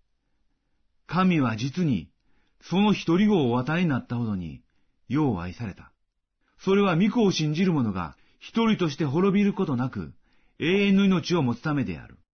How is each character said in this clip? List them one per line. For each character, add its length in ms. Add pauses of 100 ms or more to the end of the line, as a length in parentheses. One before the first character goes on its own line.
(1040)
「神 360
は 160
実 280
に 240 (520)
そ 200
の 120
一 240
人 120
子 60
を 160
お 80
与 200
え 40
に 60
な 100
っ 80
た 80
ほ 100
ど 100
に、 280 (440)
世 220
を 120
愛 120
さ 140
れ 60
た。 180 (720)
そ 120
れ 60
は 140
御 140
子 140
を 80
信 220
じ 120
る 80
者 180
が 240 (240)
一 280
人 100
と 120
し 60
て 100
滅 320
び 60
る 100
こ 120
と 100
な 140
く、 240 (460)
永 280
遠 80
の 100
命 300
を 80
持 120
つ 60
た 120
め 100
で 160
あ 80
る。」 100 (200)